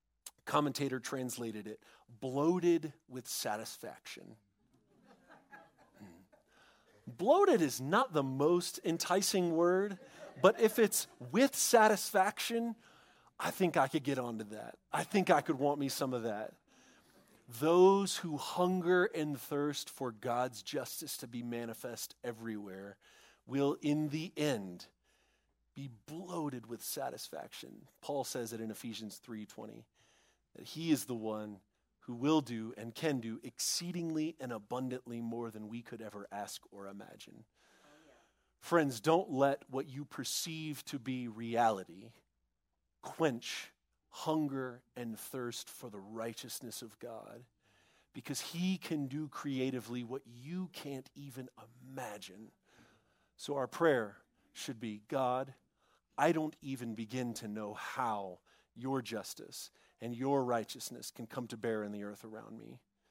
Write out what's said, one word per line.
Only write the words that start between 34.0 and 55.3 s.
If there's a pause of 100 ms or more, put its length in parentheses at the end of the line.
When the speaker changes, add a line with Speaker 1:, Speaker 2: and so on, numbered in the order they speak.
Speaker 1:
and
abundantly
more
than
we
could
ever
ask
or
imagine. (400)
Speaker 2:
Oh, (180)
yeah. (480)
Speaker 1:
Friends,
don't
let
what
you
perceive
to
be
reality (880)
quench (380)
hunger (140)
and
thirst
for
the
righteousness
of
God, (720)
because
he
can
do
creatively
what
you
can't
even (440)
imagine. (880)
So
our
prayer (340)
should
be,
"God, (640)